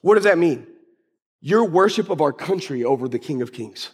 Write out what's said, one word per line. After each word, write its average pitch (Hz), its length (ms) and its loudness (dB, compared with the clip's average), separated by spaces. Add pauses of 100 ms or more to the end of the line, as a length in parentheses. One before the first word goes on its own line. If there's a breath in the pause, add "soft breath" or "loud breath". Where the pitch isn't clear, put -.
What 202 120 6
does 202 100 2
that 196 120 4
mean? 143 300 0 (720)
Your 208 240 2
worship 190 460 2
of 160 100 -2
our 143 100 2
country 151 520 -6
over 131 240 0
the 120 100 -6
King 131 240 -6
of 117 120 -8
Kings. 107 400 -14